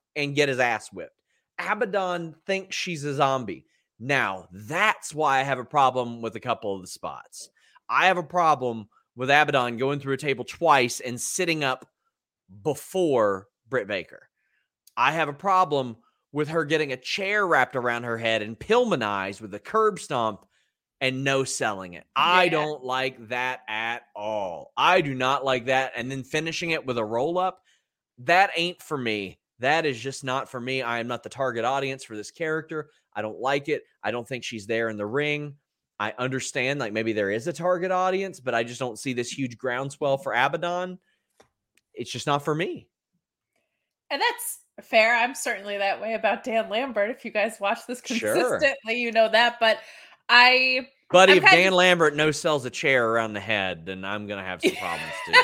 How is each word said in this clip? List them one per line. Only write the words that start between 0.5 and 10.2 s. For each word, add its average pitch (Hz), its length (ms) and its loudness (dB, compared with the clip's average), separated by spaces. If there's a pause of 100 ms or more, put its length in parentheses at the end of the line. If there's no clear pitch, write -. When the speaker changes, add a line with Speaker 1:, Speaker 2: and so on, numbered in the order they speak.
Speaker 1:
ass 120 340 0
whipped. 90 300 -16 (360)
Abaddon 180 760 -4 (100)
thinks 190 320 -6
she's 160 280 -6
a 143 100 -4
zombie. 131 500 0 (360)
Now, 107 520 -2
that's 156 640 -2
why 143 240 2
I 135 60 2
have 135 160 -2
a 123 40 -8
problem 123 580 0
with 113 140 -6
a 104 40 -10
couple 110 340 -4
of 95 80 -10
the 90 60 -18
spots. - 640 -14 (380)
I 139 200 4
have 180 100 4
a 175 60 -4
problem 131 640 0 (280)
with 127 140 -2
Abaddon 139 460 4
going 139 240 -2
through 135 140 -4
a 131 40 -4
table 131 260 -4